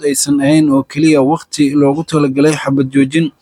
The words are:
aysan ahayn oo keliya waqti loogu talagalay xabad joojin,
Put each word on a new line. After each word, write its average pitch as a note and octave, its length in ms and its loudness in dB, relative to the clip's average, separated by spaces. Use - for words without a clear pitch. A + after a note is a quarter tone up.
aysan C#3+ 340 -2
ahayn D3+ 300 2
oo C3+ 160 2
keliya D3+ 360 0
waqti C#3+ 520 -2
loogu D3 320 0
talagalay D3 480 0
xabad C#3 380 -2
joojin, C#3 500 0